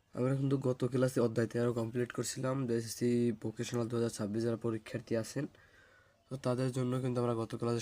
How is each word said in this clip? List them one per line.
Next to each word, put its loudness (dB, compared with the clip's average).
আমরা 2
কিন্তু 2
গত 0
ক্লাসে 4
অধ্যায় 2
তেরো 2
কমপ্লিট -2
করছিলাম, -2
যে 2
এসএসসি 2
ভোকেশনাল -2
দু -2
হাজার 2
ছাব্বিশ -2
যারা 0
পরীক্ষার্থী -4
আছেন, -4
তো -8
তাদের 0
জন্য 0
কিন্তু 0
আমরা 2
গত -4
ক্লাসে 0